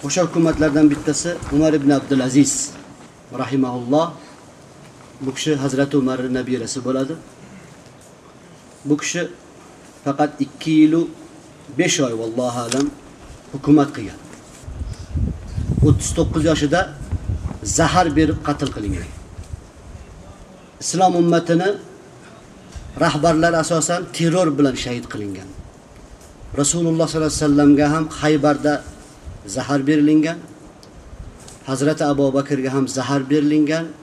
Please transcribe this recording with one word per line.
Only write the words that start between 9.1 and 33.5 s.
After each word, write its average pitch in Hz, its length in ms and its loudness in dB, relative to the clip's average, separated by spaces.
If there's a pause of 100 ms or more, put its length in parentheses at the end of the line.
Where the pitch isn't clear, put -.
faqat 143 280 0 (100)
ikki - 300 -6
yil 156 220 6
u 165 100 2 (760)
besh 170 240 0
oy, 123 120 0
vallohu 117 460 -4
alam, 123 280 -2 (640)
hukumat 143 440 4
qilgan. - 260 -12 (1600)
O'ttiz - 300 4
to'qqiz 160 300 0
yoshida 151 360 2 (840)
zahar 165 420 2 (100)
berib 156 280 2
qatl 143 300 -4
qilingan. 92 340 -6 (1700)
Islom 180 360 2
ummatini 170 540 4 (1300)
rahbarlar 160 520 2
asosan 165 480 0 (120)
terror 170 380 2
bilan 139 240 2
shahid 120 360 -6
qilingan. 98 380 -10 (1040)
Rasululloh 165 540 0
sollallohu 156 280 -2
alayhi - 80 -2
vasallamga 147 480 6
ham 160 180 0
Xaybarda 147 680 2 (720)
zahar 131 400 -2
berilingan. 156 520 4 (1300)
Hazrati 143 380 0
Abu 143 260 2
Bakrga 135 420 -2
ham 135 140 2
zahar 135 440 -2
berilingan. 151 560 2 (160)